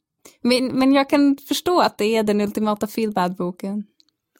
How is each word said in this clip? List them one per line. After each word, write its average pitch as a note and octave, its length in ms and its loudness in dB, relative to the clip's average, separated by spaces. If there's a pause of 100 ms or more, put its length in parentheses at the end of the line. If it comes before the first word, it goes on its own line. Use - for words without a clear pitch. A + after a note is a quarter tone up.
(420)
men, B3+ 240 2
men C4 260 2
jag C#4 180 2
kan C#4+ 260 4 (120)
förstå F4 320 0
att - 180 0
det G#3+ 180 0
är A3 60 2
den G#3 180 0
ultimata G#3+ 460 -2
feel-bad-boken. G3 1000 -4 (560)